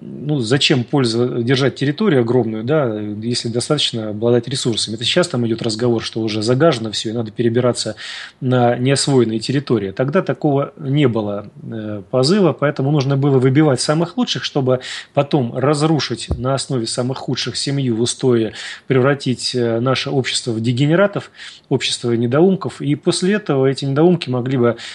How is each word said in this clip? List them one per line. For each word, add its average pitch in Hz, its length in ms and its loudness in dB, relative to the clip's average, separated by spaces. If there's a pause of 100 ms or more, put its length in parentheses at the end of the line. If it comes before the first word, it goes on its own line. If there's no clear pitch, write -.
ну, 143 400 -4
зачем 131 420 2
пользу-, 123 600 0
держать 131 320 2
территорию 147 460 2
огромную, 113 420 0
да, 127 340 0 (240)
если 120 260 -4
достаточно 117 600 -2
обладать 117 400 2
ресурсами? 113 480 -4
Это 120 80 -8
сейчас 170 240 0
там 120 180 -2
идет 113 160 -2
разговор, 117 400 0
что - 180 -6
уже 110 220 -4
загажено 127 480 2
всё, 107 200 -6
и - 20 -6
надо 113 180 -4
перебираться 117 640 0 (460)
на 123 360 2
неосвоенные 127 600 2
территории. 113 540 -2
Тогда 143 280 0
такого 143 560 -2
не 143 300 0
было, 104 380 -2 (180)
э, 107 480 -10
позыва, 151 420 4
поэтому 143 380 -2
нужно 139 280 2
было 135 200 4
выбивать 135 420 4
самых 160 360 -2
лучших, 233 280 -2
чтобы 127 360 0 (320)
потом 139 440 0
разрушить 143 720 0 (100)
на 127 160 -2
основе 123 320 -4
самых 127 320 -4
худших - 380 -6
семью 135 400 -2
в 113 40 -2
устои, 117 520 2 (340)
превратить, 131 680 0
э, 117 260 0
наше 131 300 0
общество 131 420 -2
в 110 80 -2
дегенератов, 147 680 2 (380)
общество - 440 -2
недоумков, 131 680 2
и 147 140 0
после 180 400 0
этого 143 320 0
эти 139 180 0
недоумки 156 460 2
могли 127 260 -2
бы 120 200 4 (180)